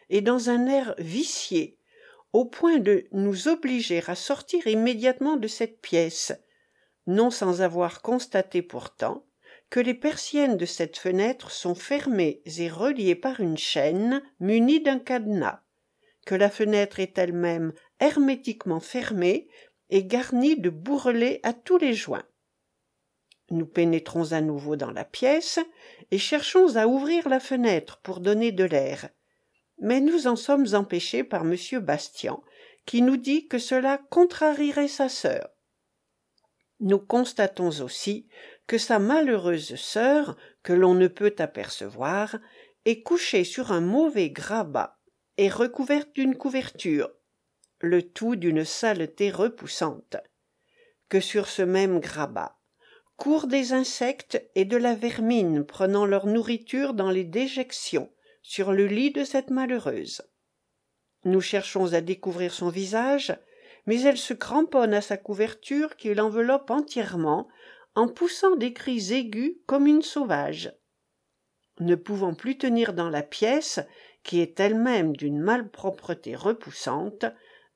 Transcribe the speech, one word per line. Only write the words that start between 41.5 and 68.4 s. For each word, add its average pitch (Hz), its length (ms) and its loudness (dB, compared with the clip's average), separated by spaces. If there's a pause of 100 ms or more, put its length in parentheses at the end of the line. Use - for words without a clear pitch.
est 226 180 2
couchée 339 400 0
sur 226 280 -6
un 175 100 2
mauvais 214 500 2
grabat 147 680 -6 (380)
et 202 100 4
recouverte 254 680 -2
d'une 262 200 0
couverture, 247 760 -4 (680)
le 175 220 2
tout 220 340 -4
d'une 165 300 2
saleté 202 640 -2
repoussante, 180 880 -4 (920)
que 196 120 2
sur 202 280 -2
ce - 140 -4
même 185 380 2
grabat 123 580 -6 (580)
courent 302 300 0
des 254 280 0
insectes 262 720 -2 (120)
et 190 100 4
de 208 120 0
la 240 180 2
vermine 220 680 0
prenant 196 440 0
leur 196 180 0
nourriture 233 720 -2
dans 190 160 0
les 185 120 0
déjections 247 880 -4 (300)
sur 196 300 -4
le 196 160 4
lit 240 240 0
de 285 120 -2
cette 269 280 -2
malheureuse. 240 720 -4 (1000)
Nous 185 160 4
cherchons 190 520 -2
à 170 80 2
découvrir 180 500 -4
son 175 180 -4
visage, 226 680 -2 (480)
mais 233 160 0
elle 277 160 4
se - 160 -8
cramponne 254 600 2
à 202 80 4
sa 202 160 -6
couverture 226 800 -4
qui 214 180 -4
l'enveloppe 233 560 2
entièrement, 190 800 -2 (480)
en 233 120 4
poussant 349 480 2